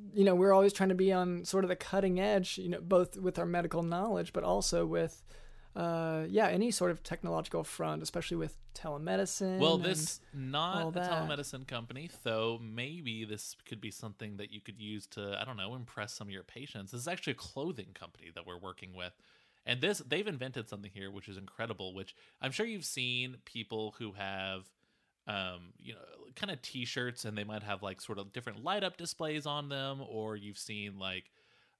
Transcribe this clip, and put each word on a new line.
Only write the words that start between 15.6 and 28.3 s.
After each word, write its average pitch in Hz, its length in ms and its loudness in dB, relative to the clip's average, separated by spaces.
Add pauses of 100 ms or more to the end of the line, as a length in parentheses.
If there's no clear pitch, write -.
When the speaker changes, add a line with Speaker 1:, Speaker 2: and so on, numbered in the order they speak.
Speaker 2:
impress 120 400 -6
some 104 140 -10
of 98 40 -8
your 95 100 -8
patients. 107 500 -12
This 123 100 -6
is 151 60 -4
actually 170 240 -2
a - 40 -2
clothing 135 580 -6
company 85 400 -16
that 85 120 -12
we're 87 120 -8
working 92 360 -10
with. 90 180 -8 (540)
And 123 140 0
this, 196 180 2
they've 190 280 -2
invented 131 420 -6
something 101 260 -12
here, 98 160 -10
which 98 180 -12
is 95 80 -10
incredible, 98 560 -6
which 95 220 -10 (260)
I'm 131 120 -2
sure 214 120 0
you've 214 200 -4
seen 127 600 -2
people 110 540 -4
who 107 140 -6
have, 95 580 -4 (560)
um, 92 520 -4
you - 160 -16
know, - 60 -18 (360)
kind 202 160 -4
of 135 100 -10
t-shirts, 123 640 -4
and 107 120 -4
they 104 80 -2
might 104 200 -6
have, 101 180 -4
like, 95 180 -6
sort 104 180 -8
of 98 140 -10